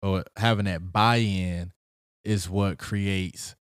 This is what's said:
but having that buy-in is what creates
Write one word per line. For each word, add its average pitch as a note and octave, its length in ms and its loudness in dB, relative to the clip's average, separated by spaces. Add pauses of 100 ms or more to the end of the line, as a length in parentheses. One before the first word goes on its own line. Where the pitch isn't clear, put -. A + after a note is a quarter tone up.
but F#2+ 360 0
having G#2 280 2
that F2+ 280 -4
buy-in F#2+ 800 2 (500)
is G2 260 -2
what G2 280 0
creates G2 800 -4 (100)